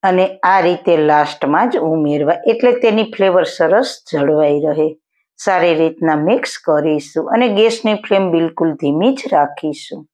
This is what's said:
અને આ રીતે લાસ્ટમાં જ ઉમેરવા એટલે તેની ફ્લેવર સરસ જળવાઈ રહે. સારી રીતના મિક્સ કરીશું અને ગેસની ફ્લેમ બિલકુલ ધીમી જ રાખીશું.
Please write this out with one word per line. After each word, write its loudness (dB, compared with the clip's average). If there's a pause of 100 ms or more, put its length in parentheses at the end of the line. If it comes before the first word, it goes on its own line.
અને 2 (240)
આ 4
રીતે 0 (160)
લાસ્ટમાં 0
જ -2 (140)
ઉમેરવા 0
એટલે 2 (100)
તેની 0
ફ્લેવર 2
સરસ 0 (200)
જળવાઈ 0
રહે. 0 (580)
સારી 2
રીતના 0 (100)
મિક્સ -2 (140)
કરીશું -2
અને 2
ગેસની 0
ફ્લેમ 0
બિલકુલ -2 (120)
ધીમી 0
જ -10
રાખીશું. -4 (100)